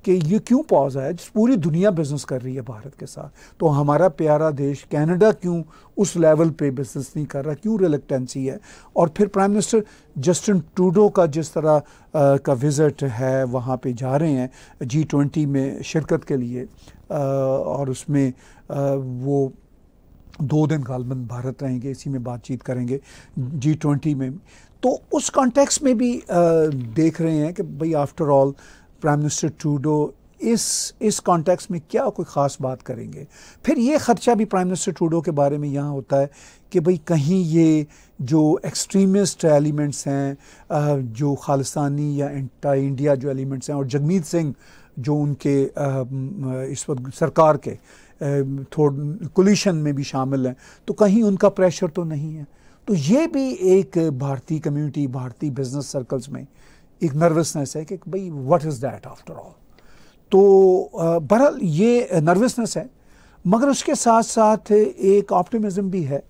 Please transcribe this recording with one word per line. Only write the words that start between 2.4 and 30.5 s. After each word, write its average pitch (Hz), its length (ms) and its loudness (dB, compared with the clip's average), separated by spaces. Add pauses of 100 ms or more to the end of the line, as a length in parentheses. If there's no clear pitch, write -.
रही 127 140 -10
है 131 60 -8
भारत 113 380 -14
के - 60 -12
साथ, - 540 -20
तो 170 80 2
हमारा 147 420 4
प्यारा 156 420 2
देश 143 400 -4
कनाडा 170 400 4
क्यों 175 320 -2 (340)
उस 190 200 0
लेवल 160 320 6
पे 143 220 -2
बिजनेस 135 440 -8
नहीं 151 100 -4
कर 139 200 -8
रहा, 151 100 -6
क्यों 214 240 -2
रिलक्टेंसी 135 680 -2
है। 135 140 -6 (360)
और 170 220 2
फिर 202 100 4
प्राइम 196 220 2
मिनिस्टर 208 340 2 (340)
जस्टिन 180 420 2
ट्रूडो 185 500 2
का 190 160 4
जिस 147 280 -4
तरह, 151 240 2
अ, 147 60 0 (320)
का 139 380 4
विजिट 147 500 0
है, 131 400 -2
वहाँ 127 340 -4
पे 127 160 -6
जा 131 240 -2
रहे 160 140 2
हैं 127 180 -2 (340)
जी 143 200 -2
ट्वेंटी 143 420 0
में 139 360 -4
शिरकत 156 420 -4
के 143 140 -4
लिए, 123 300 -8 (440)
अ, - 40 -6 (500)
और 139 240 -4
उसमें, 135 440 -2 (360)
अ, 139 260 -2
वो 135 580 -4 (880)
दो 151 260 0
दिन 151 140 -2
गालिबन 127 460 -8
भारत 123 360 -10
रहेंगे, 131 280 -6
इसी 135 180 -10
में 131 140 -6
बातचीत 120 380 -8
करेंगे 127 400 -6 (380)
जी 147 360 -2
ट्वेंटी 147 400 -2
में। 131 160 -4 (520)
तो 262 180 0 (120)
उस - 160 -2
कॉन्टेक्स्ट 277 540 2
में 254 140 2
भी, 247 220 -2
अ, - 40 -14 (500)
देख 147 480 -2
रहे 160 160 0
हैं 151 160 -2
कि 185 100 -6
भाई 151 280 -6
after 147 380 -2
all 139 240 4 (480)
प्राइम 147 180 2
मिनिस्टर 147 300 -2
ट्रूडो 147 640 -2 (280)
इस, - 600 -2